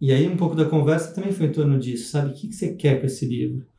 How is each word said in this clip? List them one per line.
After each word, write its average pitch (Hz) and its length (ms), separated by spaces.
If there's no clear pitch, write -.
E 135 100
aí 143 160
um 180 100
pouco 170 180
da 156 100
conversa 156 480
também 196 180
foi 165 160
em 139 40
torno 143 280
disso, 120 320
sabe? 143 180
O 135 40
que - 140
que 220 80
você 170 180
quer 135 260
com 139 60
esse 131 220
livro? 123 360